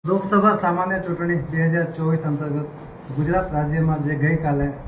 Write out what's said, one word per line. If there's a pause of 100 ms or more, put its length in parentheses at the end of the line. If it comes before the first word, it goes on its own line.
લોકસભા
સામાન્ય
ચૂંટણી
બે
હજાર
ચોવીસ
અંતર્ગત (500)
ગુજરાત
રાજ્યમાં
જે
ગઈકાલે (160)